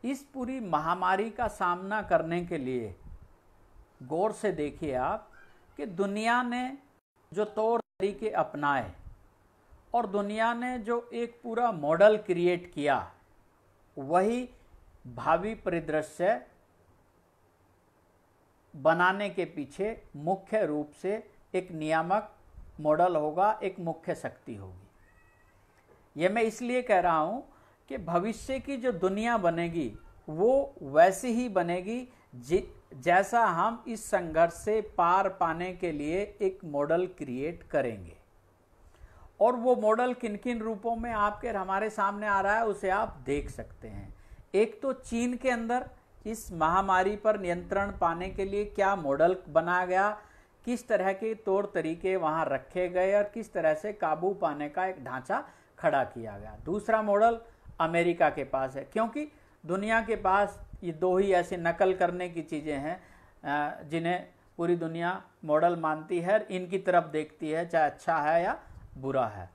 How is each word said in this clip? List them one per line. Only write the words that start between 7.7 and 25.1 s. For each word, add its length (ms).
तरीके 500
अपनाए 640
और 140
दुनिया 460
ने 260
जो 340
एक 300
पूरा 280
मॉडल 460
क्रिएट 560
किया, 380
वही 520
भावी 480
परिदृश्य 880
बनाने 560
के 160
पीछे 560
मुख्य 500
रूप 260
से 380
एक 160
नियामक 600
मॉडल 340
होगा, 480
एक 160
मुख्य 360
शक्ति 400
होगी। 1700